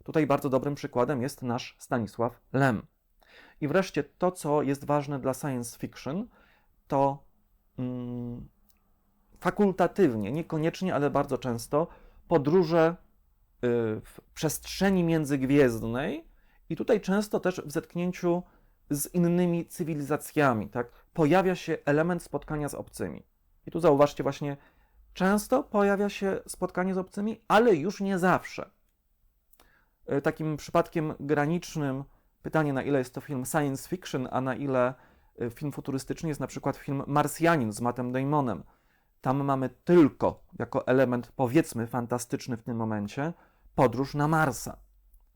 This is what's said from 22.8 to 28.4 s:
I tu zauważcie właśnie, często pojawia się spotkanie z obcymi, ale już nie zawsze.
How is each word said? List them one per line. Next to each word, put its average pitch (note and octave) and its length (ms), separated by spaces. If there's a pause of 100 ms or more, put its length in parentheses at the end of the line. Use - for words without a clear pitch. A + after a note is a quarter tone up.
I - 40
tu E3+ 100
zauważcie C#3+ 420
właśnie, C#3+ 340 (580)
często G#3 480
pojawia G3+ 460
się G3 380
spotkanie F#3 480
z F#3+ 40
obcymi, G#3 500
ale G#3+ 260
już D#3+ 260
nie G3 180
zawsze. - 520 (1400)